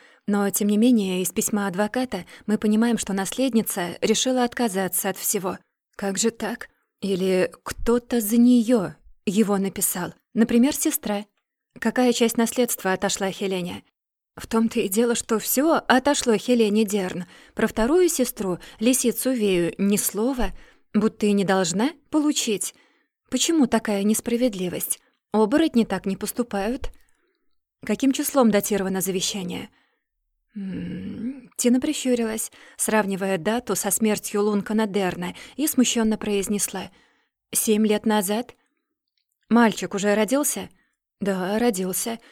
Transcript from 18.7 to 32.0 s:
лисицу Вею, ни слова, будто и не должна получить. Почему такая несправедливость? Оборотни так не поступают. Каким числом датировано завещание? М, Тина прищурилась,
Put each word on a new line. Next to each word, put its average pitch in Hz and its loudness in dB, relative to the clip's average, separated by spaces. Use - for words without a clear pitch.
лисицу 254 0
Вею, 190 0
ни 202 2
слова, 226 -2
будто 214 0
и 208 4
не 202 2
должна 190 0
получить. 285 -2
Почему 294 2
такая 214 0
несправедливость? 214 -2
Оборотни 233 2
так 190 -4
не 190 -4
поступают. 220 -4
Каким 262 0
числом 269 2
датировано 196 0
завещание? 185 -4
М, 196 -10
Тина 247 2
прищурилась, 240 -2